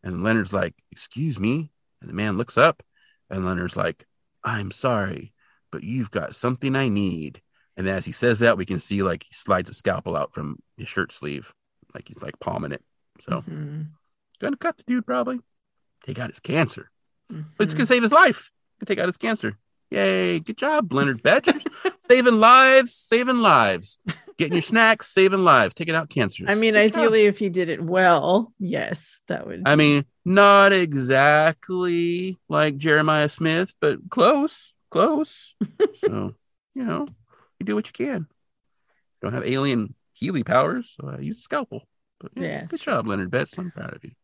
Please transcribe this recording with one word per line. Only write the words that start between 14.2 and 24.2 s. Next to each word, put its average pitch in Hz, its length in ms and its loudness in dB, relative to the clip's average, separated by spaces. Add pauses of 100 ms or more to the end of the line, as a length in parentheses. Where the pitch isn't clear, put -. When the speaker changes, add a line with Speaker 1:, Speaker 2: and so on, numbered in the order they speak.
Speaker 1:
gonna 262 180 -6
cut - 220 -8
the - 60 -20
dude, 247 220 -4
probably. 247 340 -6 (640)
Take - 140 -12
out 120 120 -10
his - 100 -20
cancer. - 500 -4 (380)
But 180 80 -14 (280)
it's 156 100 -4
gonna 240 100 0
Speaker 2:
Mm-hmm. - 0 -
Speaker 1:
save 247 180 4
his 220 100 2
life. 320 380 4 (300)
Gonna 214 60 -12
take 202 120 -4
out 180 100 0
his 185 100 -6
cancer. 214 400 -6 (320)
Yay. 185 500 0
Good 220 160 -10
job, 277 360 -2
Leonard 135 300 0
Betch. 202 260 4
Speaker 2:
<laughs> - 640 -4
Speaker 1:
Saving 247 300 6
lives, 262 520 8
saving 247 460 0
lives. 113 580 2 (400)